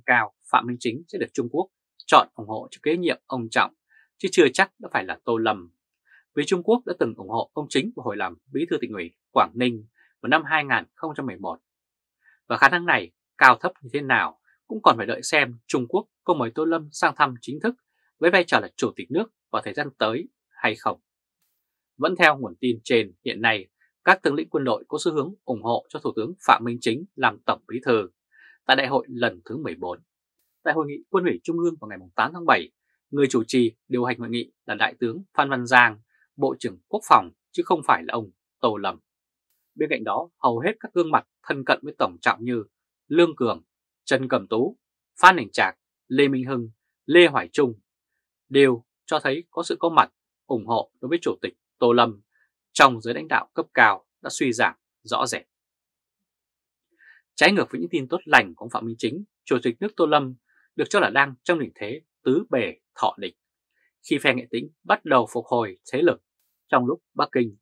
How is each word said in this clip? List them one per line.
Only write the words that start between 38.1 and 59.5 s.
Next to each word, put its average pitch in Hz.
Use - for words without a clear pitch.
ông 110
Tô 110
Lâm. 98
Bên 151
cạnh 123
đó, 110
hầu 120
hết 175
các -
gương 165
mặt 120
thân 139
cận -
với 147
Tổng 90
Trọng 113
như 120
Lương 160
Cường, 107
Trần 131
Cẩm 113
Tú, 127
Phan 185
Đình 113
Trạc, 98
Lê 139
Minh 131
Hưng, 123
Lê 170
Hoài 131
Trung 127
đều 131
cho 156
thấy 147
có 165
sự 170
có 170
mặt, 147
ủng 113
hộ 113
đối 131
với 170
Chủ 113
tịch -
Tô 120
Lâm 120
trong 127
giới 117
lãnh 151
đạo 135
cấp 165
cao 107
đã 139
suy 127
giảm 110
rõ 117
rệt. 110
Trái 160
ngược 170
với -
những 175
tin 143
tốt 160
lành 110
của -
ông 117
Phạm 113
Minh 117
Chính, 143
Chủ 127